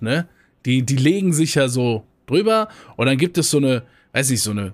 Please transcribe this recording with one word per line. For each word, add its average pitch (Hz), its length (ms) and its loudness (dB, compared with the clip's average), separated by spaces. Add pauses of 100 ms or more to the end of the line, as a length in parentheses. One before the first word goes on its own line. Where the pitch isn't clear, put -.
ne? 143 260 -2 (380)
Die, 127 180 0
die 131 140 0
legen 175 360 2
sich 156 220 0
ja 139 120 2
so 123 380 -2 (220)
drüber 214 400 0 (280)
und 120 120 0
dann 135 100 2
gibt 175 220 0
es 151 100 0
so 151 80 2
eine, 131 240 0 (320)
weiß 131 160 0
nicht, 117 140 0
so 107 80 -4
eine, 101 220 -6